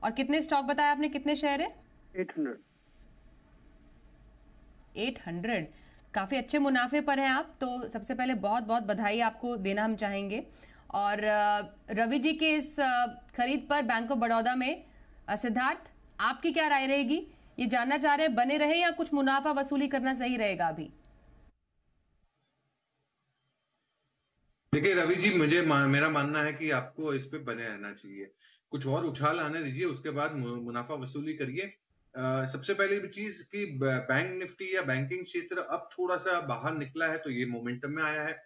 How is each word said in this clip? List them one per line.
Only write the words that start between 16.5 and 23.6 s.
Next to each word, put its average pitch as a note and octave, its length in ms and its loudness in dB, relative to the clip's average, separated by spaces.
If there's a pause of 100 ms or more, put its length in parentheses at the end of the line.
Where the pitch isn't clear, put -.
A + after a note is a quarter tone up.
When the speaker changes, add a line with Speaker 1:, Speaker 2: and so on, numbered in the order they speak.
Speaker 1:
क्या D#4 160 2
राय C4+ 180 4
रहेगी? C#4 400 2 (320)
ये B3 80 0
जानना B3+ 320 2
चाह C#4+ 160 4
रहे D#4 120 4
हैं, B3 100 2
बने C4 220 4
रहे D4+ 180 4
या F4 140 4
कुछ E4 240 -2
मुनाफा C4+ 360 4
वसूली C#4 380 0
करना C4+ 260 0
सही B3 220 -2
रहेगा F#3+ 320 2
अभी? D#3+ 240 -6 (3750)